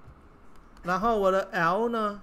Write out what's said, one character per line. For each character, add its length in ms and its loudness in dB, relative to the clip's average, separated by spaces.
然 160 0
后 200 2
我 120 4
的 200 0
L 380 2
呢 340 -2